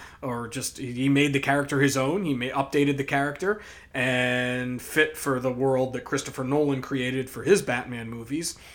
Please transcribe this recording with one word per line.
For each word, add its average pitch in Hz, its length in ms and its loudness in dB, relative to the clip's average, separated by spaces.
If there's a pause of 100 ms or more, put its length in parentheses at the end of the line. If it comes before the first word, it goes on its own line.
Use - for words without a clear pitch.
(220)
or 120 280 -6
just, 123 300 -8
he 127 280 -2
made 143 240 4
the 135 80 2
character 139 400 0
his 139 160 4
own. 151 300 0
He 147 80 2
ma-, 123 140 -2
updated 143 500 2
the 139 80 -2
character 147 560 0 (320)
and 123 880 0
fit 156 340 2
for 135 240 0
the 127 120 0
world 127 420 2
that 123 100 -6
Christopher - 400 -6
Nolan 139 380 2
created 127 480 -2
for 113 140 -10
his 170 180 6
Batman 120 480 -4
movies. 120 480 -6 (180)